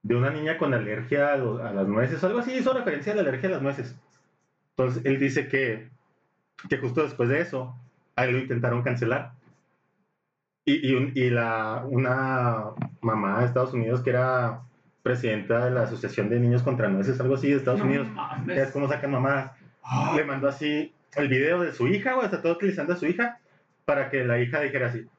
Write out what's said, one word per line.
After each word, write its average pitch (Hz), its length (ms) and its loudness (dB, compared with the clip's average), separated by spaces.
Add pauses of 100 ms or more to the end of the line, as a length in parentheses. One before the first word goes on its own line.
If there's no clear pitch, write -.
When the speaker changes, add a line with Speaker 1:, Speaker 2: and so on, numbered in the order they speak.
Speaker 1:
de 113 140 0
una 127 160 2
niña 156 260 -2
con 143 160 0
alergia 123 600 0
a 139 40 2
lo-, 120 260 -2
a 117 80 -6
las 98 160 0
nueces, 131 360 2
algo 208 160 2
así, 240 140 -2
hizo 262 200 2
referencia 202 400 -2
a - 20 -2
la 208 60 2
alergia 143 280 0
a 185 40 0
las 143 80 -2
nueces. 139 340 -4 (800)
Entonces, 123 300 0
él 135 140 2
dice 135 280 0
que, 120 420 -2 (800)
que 135 100 0
justo 123 260 0
después 123 260 0
de 139 120 2
eso, 131 340 -6 (400)
a 127 100 0
él 123 80 0
lo 127 60 2
intentaron 120 440 0
cancelar. 120 500 -2 (1300)
Y, 143 260 2
y 131 40 4
un, 127 180 2
y 127 160 2
la, 113 600 0
una 127 760 0 (340)
mamá 104 380 0
de 120 80 4
Estados 127 260 0
Unidos, 123 280 0
que 131 100 0
era 123 500 0 (420)
presidenta 117 640 0
de 123 60 2
la 123 120 2
Asociación 107 460 -2
de 120 100 2
Niños 120 240 4
contra 120 240 0
Nueces, 98 320 0
algo 127 160 2
así, 139 160 0
de 143 60 4
Estados 127 240 2
Speaker 2:
No 120 40 0
Speaker 1:
Unidos, 135 220 2
Speaker 2:
mames. 127 480 -6
Speaker 1:
ya 135 80 2
es 131 80 -2
como 143 160 -2
sacan 139 240 -2
mamadas, 135 400 0 (340)
Speaker 2:
Ah. 135 300 0
Speaker 1:
le 151 80 2
mandó 139 240 -2
así 147 460 -2 (240)
el 143 100 2
video 143 340 2
de 165 120 -2
su 123 160 0
hija, 202 240 2
güey, 262 120 2
está 185 160 -2
todo 165 120 2
utilizando 175 400 0
a - 20 2
su 165 100 -4
hija, 233 340 0 (440)
para 139 260 0
que 135 140 -2
la 120 160 2
hija 123 220 0
dijera 131 260 -2
así 120 180 -6 (140)